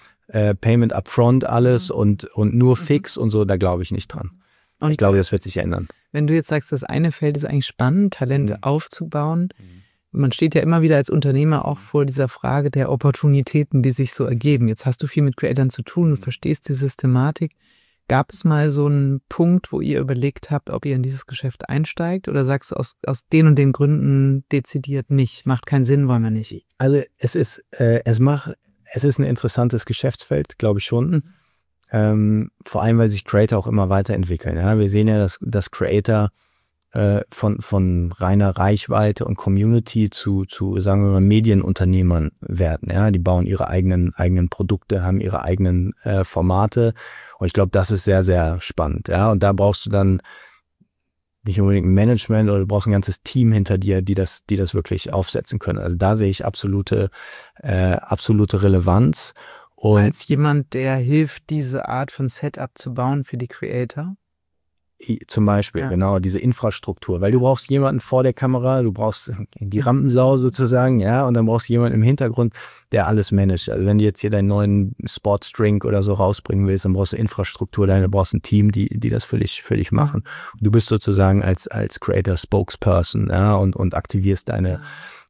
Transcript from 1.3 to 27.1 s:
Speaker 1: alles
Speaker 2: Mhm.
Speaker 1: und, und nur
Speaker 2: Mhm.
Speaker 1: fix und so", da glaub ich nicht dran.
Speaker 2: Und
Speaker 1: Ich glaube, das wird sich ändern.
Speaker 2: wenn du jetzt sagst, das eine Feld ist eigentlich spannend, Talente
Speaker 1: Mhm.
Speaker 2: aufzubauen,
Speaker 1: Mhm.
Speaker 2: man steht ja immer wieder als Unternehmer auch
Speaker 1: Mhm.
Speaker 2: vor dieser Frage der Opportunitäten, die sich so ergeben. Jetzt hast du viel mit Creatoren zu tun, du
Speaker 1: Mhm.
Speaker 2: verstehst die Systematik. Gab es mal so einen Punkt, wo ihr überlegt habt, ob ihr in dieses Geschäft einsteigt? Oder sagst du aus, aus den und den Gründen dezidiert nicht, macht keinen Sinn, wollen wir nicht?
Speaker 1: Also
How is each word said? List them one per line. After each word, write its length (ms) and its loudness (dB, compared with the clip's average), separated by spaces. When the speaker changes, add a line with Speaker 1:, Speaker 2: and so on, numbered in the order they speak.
Speaker 1:
alles 460 2
Speaker 2:
Mhm. 60 -6
Speaker 1:
und, 280 2
und 200 0
nur 220 6
Speaker 2:
Mhm. 80 -4
Speaker 1:
fix 320 -2
und 140 -2
so", 140 2
da 120 0
glaub 240 0
ich 120 -8
nicht 160 -6
dran. 220 -10
Speaker 2:
Und 100 0
Speaker 1:
Ich 60 0
glaube, 200 4
das 140 0
wird 120 -2
sich 160 -8
ändern. 280 -4
Speaker 2:
wenn 160 -2
du 80 2
jetzt 140 0
sagst, 240 -4
das 100 -2
eine 300 -2
Feld 240 -2
ist 80 -6
eigentlich 220 -2
spannend, 480 0
Talente 400 -2
Speaker 1:
Mhm. 80 -10
Speaker 2:
aufzubauen, 840 -4
Speaker 1:
Mhm. 240 -20
Speaker 2:
man 220 0
steht 240 0
ja 40 2
immer 220 2
wieder 140 4
als 120 2
Unternehmer 560 2
auch 140 -4
Speaker 1:
Mhm. 40 -18
Speaker 2:
vor 220 0
dieser 240 -2
Frage 440 -2
der 180 0
Opportunitäten, 920 2
die 100 2
sich 200 -2
so 120 -4
ergeben. 420 2
Jetzt 180 -2
hast 180 -2
du 40 -2
viel 160 0
mit 140 0
Creatoren 340 0
zu 120 -8
tun, 280 0
du 60 2
Speaker 1:
Mhm. 60 -6
Speaker 2:
verstehst 460 -4
die 60 -2
Systematik. 800 0
Gab 240 0
es 120 -4
mal 240 2
so 180 0
einen 420 0
Punkt, 440 0
wo 80 -4
ihr 200 -2
überlegt 500 -4
habt, 200 -4
ob 140 -6
ihr 120 -2
in 80 -2
dieses 220 -8
Geschäft 420 -10
einsteigt? 600 -4
Oder 160 0
sagst 280 -4
du 40 -8
aus, 200 -8
aus 220 -6
den 180 4
und 100 6
den 160 4
Gründen 800 2
dezidiert 600 -4
nicht, 360 0
macht 200 -2
keinen 180 0
Sinn, 240 2
wollen 160 2
wir 80 -2
nicht? 340 -8
Speaker 1:
Also 220 2